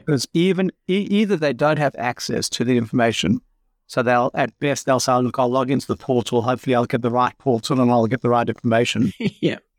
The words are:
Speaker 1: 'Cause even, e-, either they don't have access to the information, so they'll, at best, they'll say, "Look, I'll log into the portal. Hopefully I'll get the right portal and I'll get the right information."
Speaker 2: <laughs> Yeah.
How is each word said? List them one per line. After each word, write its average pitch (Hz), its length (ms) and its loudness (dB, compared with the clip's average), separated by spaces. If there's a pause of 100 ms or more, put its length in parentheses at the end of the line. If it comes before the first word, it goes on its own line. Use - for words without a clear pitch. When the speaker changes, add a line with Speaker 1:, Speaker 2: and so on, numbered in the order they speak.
Speaker 1:
'Cause 143 260 0
even, 180 380 2 (160)
e-, 190 220 -2
either 202 280 2
they 147 160 0
don't 147 240 0
have 147 220 0
access - 500 -4
to - 140 -4
the 123 140 2
information, 117 640 0 (440)
so - 160 -4
they'll, 120 320 2
at 131 240 -4
best, 143 300 -4
they'll 131 120 2
say, 127 180 0
"Look, 123 200 0
I'll 123 140 2
log 131 180 0
into - 160 -2
the 113 120 -4
portal. 120 440 0
Hopefully 127 340 -2
I'll 120 100 2
get 120 180 -4
the 120 80 -2
right 123 260 0
portal 127 420 -2
and 123 120 4
I'll 113 160 4
get 123 140 -4
the 123 80 0
right 117 200 2
information." 117 640 0
Speaker 2:
<laughs> - 40 -20
Yeah. - 380 -2 (220)